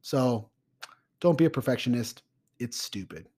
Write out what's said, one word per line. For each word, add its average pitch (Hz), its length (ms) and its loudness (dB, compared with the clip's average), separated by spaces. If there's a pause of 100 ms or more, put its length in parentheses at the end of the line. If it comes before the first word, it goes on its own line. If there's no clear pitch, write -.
So 127 480 0 (680)
don't 175 180 4
be 160 100 6
a 151 40 4
perfectionist. 120 720 -2 (380)
It's 117 200 -8
stupid. 87 460 -10 (120)